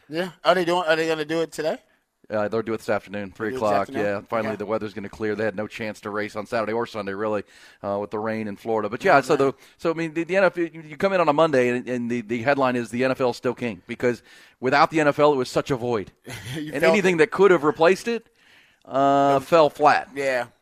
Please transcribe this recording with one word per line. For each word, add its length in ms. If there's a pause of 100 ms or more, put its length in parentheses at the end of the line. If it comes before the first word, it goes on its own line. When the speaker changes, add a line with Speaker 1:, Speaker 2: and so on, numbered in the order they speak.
Speaker 1:
yeah. 220 (140)
Are 120
they 80
doing, 200
are 120
they 100
gonna 180
do 180
it 100
today? 240 (520)
Speaker 2:
Uh, 200
they'll 140
do 120
it 40
this 100
afternoon, 420
three 200
Speaker 1:
They'll 100
do 60
it 20
this 0
Speaker 2:
o'clock. 140
Speaker 1:
afternoon? 200
Speaker 2:
Yeah, 260
finally 260
Speaker 1:
Okay. 20
Speaker 2:
the 100
weather's 260
gonna 160
clear. 280
They 80
had 100
no 140
chance 320
to 100
race 240
on 120
Saturday 260
or 120
Sunday, 300
really, 300 (360)
uh, 200
with 100
the 80
rain 300
in 80
Florida. 320
But 160
yeah, 140
Speaker 1:
Oh, 20
Speaker 2:
so 160
Speaker 1:
man. 100
Speaker 2:
the, 80 (240)
so 140
I 20
mean, 200
the, 100
the 140
N 60
F 140
L, 60
you 320
come 160
in 80
on 80
a 40
Monday 360
and, 200
and 220
the, 120
the 200
headline 320
is 160
the 140
N 80
F 80
L 140
still 200
king, 320
because 340 (380)
without 320
the 100
N 60
F 140
L, 120
it 40
was 120
such 220
a 60
void, 420
Speaker 1:
<laughs> 80 (300)
You 160
Speaker 2:
and 80
Speaker 1:
felt 120
Speaker 2:
anything 240
Speaker 1:
it. 20
Speaker 2:
that 120
could 220
have 100
replaced 460
it, 180 (640)
uh, 480
Speaker 1:
Um, 60
Speaker 2:
fell 280
flat. 440
Speaker 1:
Yeah, 320 (160)